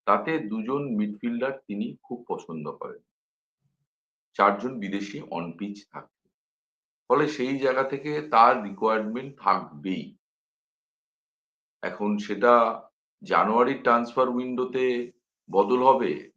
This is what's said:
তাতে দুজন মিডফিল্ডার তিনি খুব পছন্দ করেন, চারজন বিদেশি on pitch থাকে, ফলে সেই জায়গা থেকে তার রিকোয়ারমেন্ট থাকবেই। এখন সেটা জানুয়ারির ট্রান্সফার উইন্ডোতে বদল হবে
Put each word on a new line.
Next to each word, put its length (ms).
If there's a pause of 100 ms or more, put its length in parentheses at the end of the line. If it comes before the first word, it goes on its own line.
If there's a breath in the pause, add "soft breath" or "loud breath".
তাতে 340
দুজন 440 (120)
মিডফিল্ডার 560 (160)
তিনি 360
খুব 240
পছন্দ 440
করেন, 300 (1300)
চারজন 460
বিদেশি 420
on 240 (140)
pitch 200 (140)
থাকে, 360 (800)
ফলে 220
সেই 300
জায়গা 240
থেকে 380
তার 420
রিকোয়ারমেন্ট 760
থাকবেই। 760 (1600)
এখন 360
সেটা 640 (420)
জানুয়ারির 580
ট্রান্সফার 480
উইন্ডোতে 840 (400)
বদল 320
হবে 540